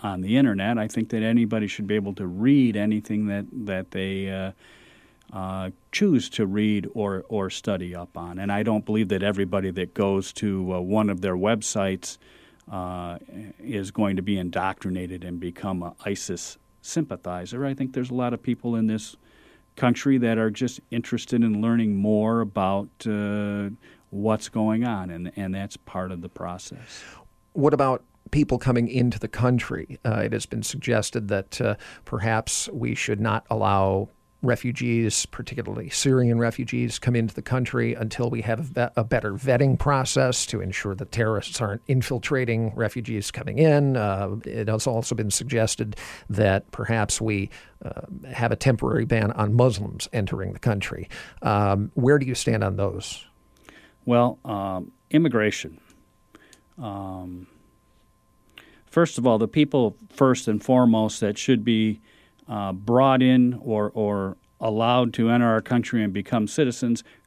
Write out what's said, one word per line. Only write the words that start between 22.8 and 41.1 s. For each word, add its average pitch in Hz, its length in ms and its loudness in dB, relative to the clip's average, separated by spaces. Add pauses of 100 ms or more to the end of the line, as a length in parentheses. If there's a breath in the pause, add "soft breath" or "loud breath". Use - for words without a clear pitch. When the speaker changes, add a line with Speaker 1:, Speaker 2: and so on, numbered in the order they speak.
Speaker 1:
uh, 104 640 -2 (400 soft breath)
what's 107 380 0
going 110 360 0
on, 95 260 -4
and, 85 260 -8
and 95 180 -4
that's 98 220 -8
part 92 340 -8
of 87 100 -10
the 90 80 -10
process. - 760 -12 (500 loud breath)
Speaker 2:
What 147 220 4
about 131 280 4 (300)
people 143 260 2
coming 120 300 2
into 123 300 0
the 110 100 -8
country? - 760 0
Uh, 110 200 0
it 110 80 -4
has 110 140 -4
been 113 180 -6
suggested 113 640 -2
that, 98 320 -4
uh, 113 160 0 (280 loud breath)
perhaps 110 680 -2
we 120 220 -4
should 107 260 -2
not 113 300 -2
allow 98 580 2 (340)
refugees, 120 840 0
particularly 110 640 -10
Syrian 123 480 4
refugees, 117 600 -2
come 123 160 0
into 113 200 0
the - 80 -10
country 120 500 0
until 117 380 -4
we 117 100 -4
have 113 180 0
a, 165 40 -6
ve-, 123 340 -2
a 113 80 2
better 107 300 0
vetting 131 440 4
process 135 680 2
to 101 160 -4
ensure 95 320 -4
that 92 180 -10